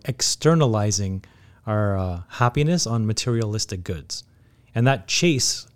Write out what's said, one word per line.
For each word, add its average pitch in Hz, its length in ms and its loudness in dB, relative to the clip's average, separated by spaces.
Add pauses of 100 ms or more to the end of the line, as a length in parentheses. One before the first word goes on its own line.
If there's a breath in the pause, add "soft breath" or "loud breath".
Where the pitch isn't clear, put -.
externalizing 107 1200 0 (420 soft breath)
our, 104 300 0
uh, 90 320 -4
happiness 147 580 0
on 113 180 0
materialistic 110 800 -2
goods. - 400 -10 (500 soft breath)
And 117 140 2
that 131 200 0
chase - 680 0